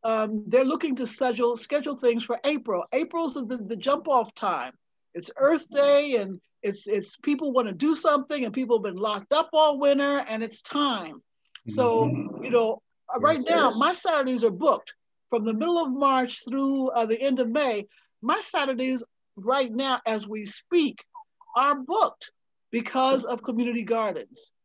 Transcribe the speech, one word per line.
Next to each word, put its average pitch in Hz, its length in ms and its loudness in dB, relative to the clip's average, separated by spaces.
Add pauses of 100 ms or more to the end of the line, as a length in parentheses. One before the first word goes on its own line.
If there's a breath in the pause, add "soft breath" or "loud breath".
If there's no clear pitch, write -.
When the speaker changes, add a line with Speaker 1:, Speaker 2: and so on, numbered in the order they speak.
Speaker 1:
um, 214 440 0
they're 247 160 4
looking 285 340 0
to 247 100 -4
schedule, 240 500 0
schedule 294 380 -4
things 233 280 2
for - 200 -4
April. 233 500 -2
April's 330 400 -2
the, 277 100 -6
the 226 320 -8
jump 285 320 -2
off 240 280 2
time. 139 380 -4 (420)
It's 180 200 -12
Earth 277 340 2
Day, 285 480 4
and 190 220 -4 (220)
it's, 202 260 -6
it's 202 300 -2
people 294 340 0
wanna 233 220 2
do 294 220 2
something, 294 500 0
and 202 80 -6
people 240 240 0
have 202 60 0
been 190 180 -6
locked 214 320 -2
up 311 200 2
all 302 260 6
winter, 285 500 2
and 220 140 -4
it's 220 180 -10
time. 220 600 -4 (460)
So, 226 380 2
Speaker 2:
Mm-hmm. - 380 -4
Speaker 1:
you 269 80 -6
know, 226 300 2 (320)
uh, 262 60 -2
right 294 200 4
Speaker 2:
Yes. 254 100 -4
Speaker 1:
now, 311 220 4
my 269 220 2
Saturdays 269 500 0
are 220 80 4
booked 214 420 0 (360)
from 233 140 0
the 220 100 0
middle 330 300 0
of 269 80 -2
March 262 560 0
through, 269 440 0
uh, 226 140 0
the 226 140 0
end 262 200 0
of 233 100 0
May. 233 380 0 (340 soft breath)
My 320 200 -2
Saturdays 262 640 -2 (320)
right 247 360 0
now, 262 340 -2
as 214 220 -4
we 214 180 -8
speak, 294 580 0 (520)
are 277 200 4
booked 302 560 -2 (400)
because 262 540 0
of 247 180 -6
community 240 400 -2
gardens 202 680 -6 (140)